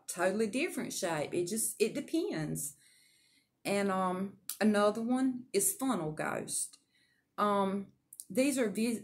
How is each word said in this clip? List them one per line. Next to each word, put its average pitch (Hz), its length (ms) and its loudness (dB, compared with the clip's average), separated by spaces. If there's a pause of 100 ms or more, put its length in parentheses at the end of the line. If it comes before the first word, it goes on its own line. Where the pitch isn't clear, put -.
totally 190 400 0
different 269 460 -2
shape. 160 400 -2
It 175 140 0
just, 220 320 -2
it 214 140 4
depends. 202 840 -2 (880)
And, 202 260 0
um, 190 420 -2 (260)
another 208 420 4
one 254 420 2 (100)
is 196 200 2
funnel 185 380 0
ghost. - 680 -4 (600)
Um, 202 500 2 (420)
these 254 280 2
are 226 120 2
vi-, 220 340 0